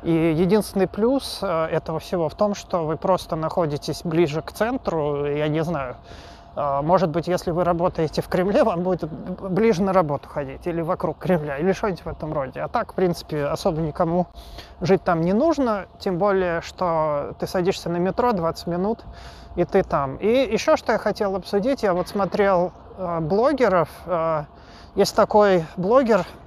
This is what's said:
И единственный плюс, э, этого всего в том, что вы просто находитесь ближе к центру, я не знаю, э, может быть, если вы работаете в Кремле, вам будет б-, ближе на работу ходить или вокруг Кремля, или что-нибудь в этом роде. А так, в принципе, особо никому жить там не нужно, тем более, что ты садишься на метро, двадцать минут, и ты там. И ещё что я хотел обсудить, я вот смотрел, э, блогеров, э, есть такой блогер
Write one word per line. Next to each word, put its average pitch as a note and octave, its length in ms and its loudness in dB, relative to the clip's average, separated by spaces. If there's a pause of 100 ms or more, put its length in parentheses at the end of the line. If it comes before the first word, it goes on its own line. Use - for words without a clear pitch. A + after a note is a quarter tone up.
И E3+ 80 0
единственный E3+ 760 2
плюс, B3 540 0
э, E3 300 -2
этого D#3+ 280 -2
всего E3+ 300 -2
в - 60 -12
том, G#3 180 0
что E3+ 320 -4
вы D#3+ 100 -2
просто F3+ 400 0
находитесь D#3 680 -2
ближе D#3+ 400 0
к - 80 -12
центру, D#3+ 760 -2
я D3 220 0
не D#3 160 0
знаю, C#3 320 -4 (600)
э, C#3+ 280 -2
может F3+ 260 4
быть, C#3 180 -2
если F3+ 220 -2
вы F3 140 0
работаете E3+ 580 0
в - 60 -6
Кремле, F#3+ 360 2
вам F3+ 200 0
будет F3 260 -2
б-, F3+ 400 -10
ближе F#3+ 320 2
на F#3+ 120 2
работу D3+ 360 0
ходить C3+ 380 -8
или E3+ 140 -2
вокруг E3 360 -2
Кремля, D3+ 400 0
или F3+ 160 2
что-нибудь F#3+ 320 -4
в - 20 -8
этом D#3 260 -8
роде. C#3 280 -4
А D3+ 60 -4
так, A3+ 240 -4
в - 40 -8
принципе, D#3+ 500 0
особо D#3+ 360 0
никому E3+ 460 0 (520)
жить F3+ 240 2
там E3+ 180 2
не F3 120 2
нужно, B3 540 2 (100)
тем F3+ 220 -2
более, F#3 420 2
что D#3 800 -2
ты E3+ 80 -4
садишься F#3 420 -2
на F3 80 -2
метро, F#3+ 360 0
двадцать E3 340 -2
минут, F#3 320 -2 (560)
и E3+ 100 2
ты F#3+ 180 2
там. C#3 340 -2
И A3+ 360 2
ещё C#4+ 240 2
что - 140 -4
я G#3 80 2
хотел G3+ 360 -2
обсудить, G3+ 480 -2
я G3 100 2
вот F3+ 140 -2
смотрел, F#3+ 640 0 (260)
э, F3 240 -4
блогеров, G3+ 680 2 (160)
э, D#3+ 380 0 (500)
есть G3 220 2
такой G3 500 4 (120)
блогер G#3+ 480 4 (220)